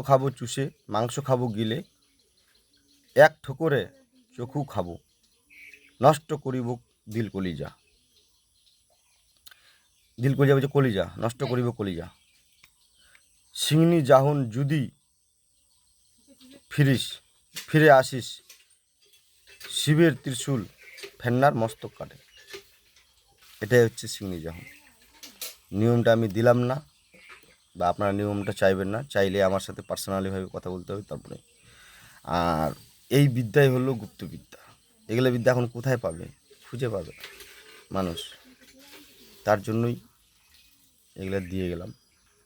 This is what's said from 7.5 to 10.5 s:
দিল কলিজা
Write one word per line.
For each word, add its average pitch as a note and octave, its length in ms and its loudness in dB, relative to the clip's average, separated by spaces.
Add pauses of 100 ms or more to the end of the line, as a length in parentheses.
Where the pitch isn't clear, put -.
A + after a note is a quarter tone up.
দিল C3+ 140 2
কলিজা C#3 200 6